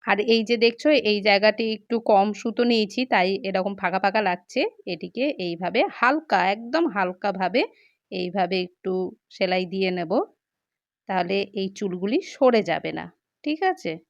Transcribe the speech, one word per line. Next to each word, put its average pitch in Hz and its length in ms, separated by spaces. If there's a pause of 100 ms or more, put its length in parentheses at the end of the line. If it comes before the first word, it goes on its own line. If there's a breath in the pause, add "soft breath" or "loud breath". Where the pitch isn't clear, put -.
আর 202 140 (160)
এই 226 140
যে 240 160
দেখছো 233 240 (220)
এই 208 80 (100)
জায়গাটি 214 360 (120)
একটু - 200 (140)
কম 196 160 (140)
সুতো 226 300
নিয়েছি 220 300 (120)
তাই 185 160 (200)
এরকম 190 320
ফাঁকা 185 220
ফাঁকা 202 260
লাগছে, 185 320 (320)
এটিকে 180 320 (220)
এইভাবে 175 340 (180)
হালকা, 269 400 (160)
একদম 240 300 (100)
হালকাভাবে 190 680 (580 soft breath)
এইভাবে 180 360 (100)
একটু - 260 (440)
সেলাই 185 360
দিয়ে 190 260
নেব, 170 140 (960)
তাহলে 185 280 (240)
এই 190 80 (100)
চুলগুলি 196 400 (160)
সরে 240 260 (100)
যাবে 160 280
না, 165 60 (400)
ঠিক 302 160 (120)
আছে? 202 200 (180)